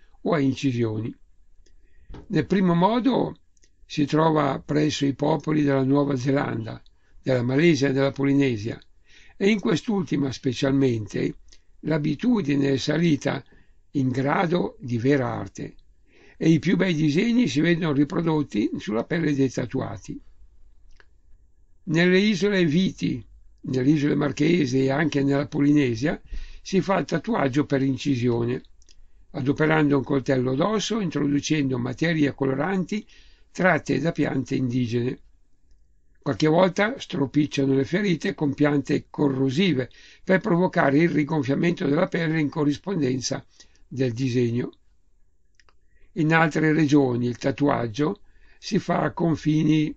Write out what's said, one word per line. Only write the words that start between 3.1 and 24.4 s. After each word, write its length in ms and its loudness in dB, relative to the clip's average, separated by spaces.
si 220 -2
trova 580 2
presso 400 0
i 100 0
popoli 480 0
della 200 2
Nuova 340 2
Zelanda, 640 -4
della 220 0
Malesia 460 4
e 40 0
della 200 2
Polinesia, 680 0
e 140 2
in 100 2
quest'ultima 720 -2
specialmente 1040 -2
l'abitudine 880 0
è 40 2
salita 680 0
in 160 0
grado 720 0
di 180 -4
vera 340 2
arte, 440 -10
e 120 0
i 100 6
più 180 0
bei 160 2
disegni 540 2
si 140 -2
vedono 320 2
riprodotti 840 0
sulla 260 -4
pelle 280 -2
dei 160 2
tatuati. 720 -8
Nelle 340 4
isole 460 2
Viti, 600 0
nelle 300 0
isole 260 2
Marchese 640 0